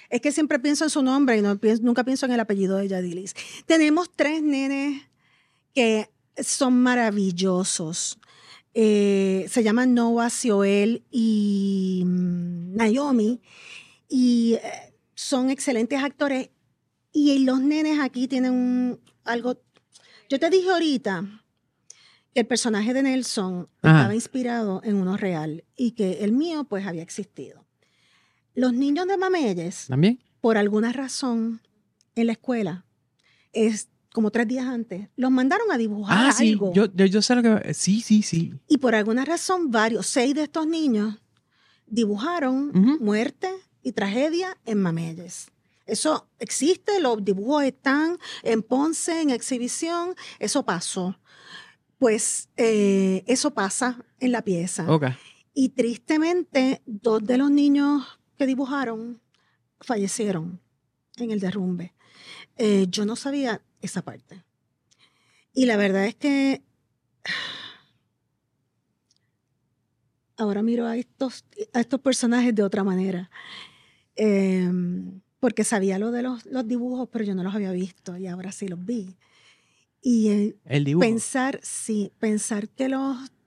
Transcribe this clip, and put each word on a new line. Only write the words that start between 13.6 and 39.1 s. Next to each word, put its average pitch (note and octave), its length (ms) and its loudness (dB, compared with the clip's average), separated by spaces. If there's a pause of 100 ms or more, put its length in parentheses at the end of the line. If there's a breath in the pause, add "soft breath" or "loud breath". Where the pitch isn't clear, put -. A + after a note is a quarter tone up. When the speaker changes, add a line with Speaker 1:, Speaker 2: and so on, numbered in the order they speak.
Speaker 1:
y, A#3+ 460 4
eh, - 400 -10 (200)
son C4 360 -2
excelentes C4 520 -2
actores. C#4 480 -4 (640)
Y C#4+ 280 4
los C4 200 4
nenes D4+ 400 2
aquí B3+ 280 -2
tienen B3+ 240 0
un, B3 480 0 (240)
algo. A#3+ 360 -4 (720 soft breath)
Yo C#4 100 0
te D#4+ 80 2
dije F#4 220 4
ahorita C4 560 0 (1040 soft breath)
que B3+ 80 2
el A#3 60 2
personaje A3+ 480 0
de C4+ 80 0
Nelson G#3+ 640 -2 (140)
Speaker 2:
Ajá. D#3+ 160 10
Speaker 1:
estaba G3 160 4
inspirado A#3 720 -4
en G#3 120 0
uno F#3+ 220 -2
real D#3+ 460 -4 (120)
y A#3+ 160 0
que F#3+ 320 -2
el G#3 80 2
mío, D4+ 320 -2
pues, G3 220 -6
había E3+ 160 -8
existido. C#3+ 640 -14 (880)
Los B3+ 180 2
niños C#4+ 340 0
de F#4+ 120 0
Mameyes, A#3+ 720 -2
Speaker 2:
¿También? E3+ 300 4 (220)
Speaker 1:
por A3+ 160 2
alguna G#3+ 360 0
razón, A#3+ 680 -4 (540)
en A#3 140 2
la A3+ 40 0
escuela, G#3 540 -4 (680)
es, A3 360 0 (260)
como G#3+ 160 2
tres A3+ 180 0
días B3+ 180 -4
antes, A3 500 -8
los B3+ 140 2
mandaron C#4 400 2
a D#4 80 2
dibujar G#3+ 500 2
Speaker 2:
Ah, B3+ 40 6
sí, A3+ 200 4
Speaker 1:
algo. G3 220 0
Speaker 2:
yo, G#3 200 6
yo, F#3 120 6
yo G3 160 4
sé B3 120 2
lo A#3+ 80 4
que, A3 320 2
sí, G#3 260 0
sí, G#3+ 220 4
sí. E3 320 -2 (140)
Speaker 1:
Y D4 100 6
por A#3 160 2
alguna A3 320 2